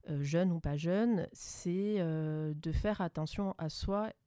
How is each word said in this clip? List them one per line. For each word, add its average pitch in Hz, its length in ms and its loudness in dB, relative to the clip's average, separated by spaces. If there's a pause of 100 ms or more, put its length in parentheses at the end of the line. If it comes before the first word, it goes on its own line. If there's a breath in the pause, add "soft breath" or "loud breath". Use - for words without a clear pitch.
euh, 143 120 0
jeune 165 300 4
ou 165 80 2
pas 147 180 -2
jeune, 190 560 2
c'est, 196 680 -2
euh, 156 560 0
de 160 160 -4
faire 208 300 2
attention 175 560 -2
à 160 120 -4
soi 208 420 -2 (160)